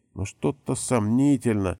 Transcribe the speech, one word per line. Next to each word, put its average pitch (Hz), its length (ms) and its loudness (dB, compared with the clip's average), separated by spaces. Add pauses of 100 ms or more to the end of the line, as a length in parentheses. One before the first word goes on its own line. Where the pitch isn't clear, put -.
(140)
но - 120 -8
что-то 139 500 -4
сомнительно, 113 1040 0